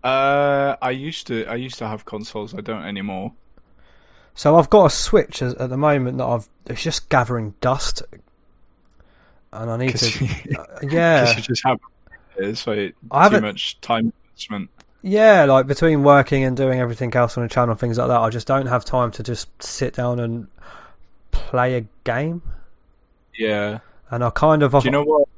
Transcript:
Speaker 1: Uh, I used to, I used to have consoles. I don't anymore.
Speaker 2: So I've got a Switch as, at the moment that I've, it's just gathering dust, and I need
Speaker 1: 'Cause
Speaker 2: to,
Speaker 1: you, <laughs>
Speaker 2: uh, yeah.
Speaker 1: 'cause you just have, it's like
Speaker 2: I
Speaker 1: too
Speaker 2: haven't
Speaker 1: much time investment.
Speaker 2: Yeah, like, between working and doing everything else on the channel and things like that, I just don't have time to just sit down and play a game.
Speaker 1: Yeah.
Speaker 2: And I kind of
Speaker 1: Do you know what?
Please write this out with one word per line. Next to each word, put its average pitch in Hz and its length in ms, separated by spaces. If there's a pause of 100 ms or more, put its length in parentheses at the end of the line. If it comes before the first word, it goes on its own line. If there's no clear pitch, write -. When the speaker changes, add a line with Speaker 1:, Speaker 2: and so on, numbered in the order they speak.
Speaker 1:
Uh, 139 760
I 127 100
used 139 360
to, 113 180
I 117 100
used 127 220
to 113 100
have 107 160
consoles. 107 500
I 95 80
don't 104 220
anymore. 98 480 (1040)
Speaker 2:
So 151 220
I've 160 120
got 208 180
a - 20
Switch - 520
as, 123 140
at 127 140
the 131 80
moment 135 400
that 127 80
I've, 120 240 (160)
it's - 180
just - 260
gathering 120 520
dust, - 420 (1500)
and 113 160
I 113 80
need 127 140
Speaker 1:
'Cause 123 220
Speaker 2:
to, 135 120
Speaker 1:
you, 107 60 (240)
<laughs> - 40
Speaker 2:
uh, - 60 (180)
yeah. 160 420
Speaker 1:
'cause 120 120
you 113 60
just 117 220
have, 123 120 (600)
it's 101 280
like 104 300 (160)
Speaker 2:
I 156 160
Speaker 1:
too 208 80
Speaker 2:
haven't - 80
Speaker 1:
much - 380
time 113 320 (200)
investment. - 360 (340)
Speaker 2:
Yeah, 202 420
like, 131 220
between 147 360
working 139 400
and 127 120
doing 131 240
everything 120 360
else 120 220
on 120 60
the 113 60
channel 120 220
and 107 80
things 117 180
like 123 100
that, 120 120
I 113 100
just 113 180
don't 135 200
have 123 180
time 123 260
to - 120
just - 260 (120)
sit - 340
down 123 240
and 117 280 (840)
play 127 440
a 120 60 (220)
game. 151 380 (920)
Speaker 1:
Yeah. 107 440 (320)
Speaker 2:
And 120 120
I 120 60
kind 151 340
of 127 100
Speaker 1:
Do 139 100
you 135 80
know 147 120
what? 151 240 (100)